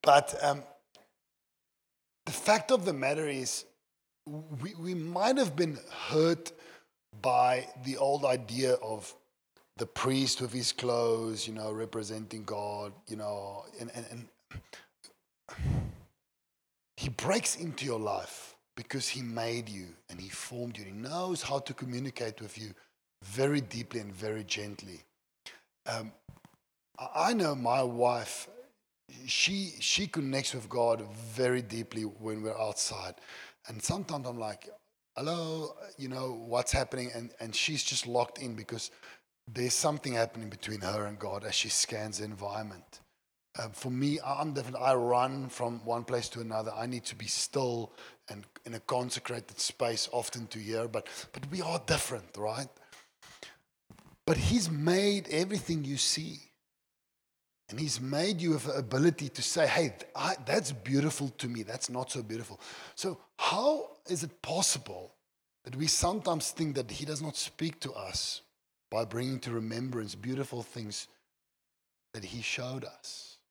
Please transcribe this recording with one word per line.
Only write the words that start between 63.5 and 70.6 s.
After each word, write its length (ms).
is 140
it 220
possible 720
that 120
we 120
sometimes 640
think 240
that 160
he 140
does 160
not 140
speak 440
to 140
us 480
by 140
bringing 340
to 120
remembrance 640
beautiful 480